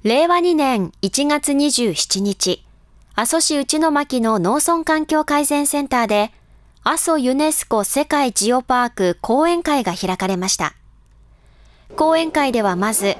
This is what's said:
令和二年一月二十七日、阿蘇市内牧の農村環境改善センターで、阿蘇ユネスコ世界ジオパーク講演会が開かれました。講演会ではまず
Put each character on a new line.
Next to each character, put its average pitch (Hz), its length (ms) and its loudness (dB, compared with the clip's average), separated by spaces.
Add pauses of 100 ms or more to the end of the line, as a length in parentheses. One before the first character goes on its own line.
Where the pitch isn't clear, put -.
令 269 240 2
和 349 120 2
二 349 160 2
年 254 360 0 (100)
一 262 240 -2
月 294 280 0
二 285 160 2
十 233 240 0
七 - 280 -2
日、 190 420 -2 (500)
阿 226 140 -2
蘇 330 120 0
市 320 240 0
内 311 280 0
牧 285 280 0
の 220 200 2
農 190 160 0
村 330 280 0
環 311 220 0
境 311 180 0
改 294 220 0
善 285 220 0
セ 294 160 -2
ン 269 40 -6
タ 240 180 0
ー - 20 -8
で、 208 240 0 (520)
阿 294 140 0
蘇 320 220 0
ユ 254 160 0
ネ 302 160 2
ス - 140 -4
コ 214 180 -2
世 285 220 -2
界 277 260 0
ジ 214 200 -2
オ 247 120 0
パ 247 220 0
ー 240 40 -6
ク 180 320 -2
講 285 260 2
演 349 140 0
会 285 220 0
が 180 100 -4
開 185 240 -4
か 190 80 -4
れ 190 120 -2
ま 180 100 -4
し - 100 -2
た。 160 160 -4 (1200)
講 320 220 2
演 320 140 -2
会 277 200 0
で 233 120 0
は 185 120 0
ま 208 180 -2
ず 196 260 0